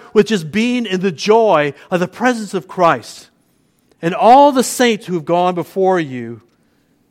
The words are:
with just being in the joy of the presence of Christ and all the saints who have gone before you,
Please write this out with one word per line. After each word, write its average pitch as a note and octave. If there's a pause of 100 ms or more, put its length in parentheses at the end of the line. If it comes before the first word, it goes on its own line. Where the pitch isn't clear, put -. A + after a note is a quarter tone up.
(120)
with G#3
just E3
being A#3+
in F#3
the F#3
joy F#3 (180)
of F3+
the F3
presence A3+
of F#3
Christ D#3+ (720)
and E3+
all B3+
the B3+
saints A#3
who F3+
have D#3+
gone F3+
before F#3+
you, A#2+ (680)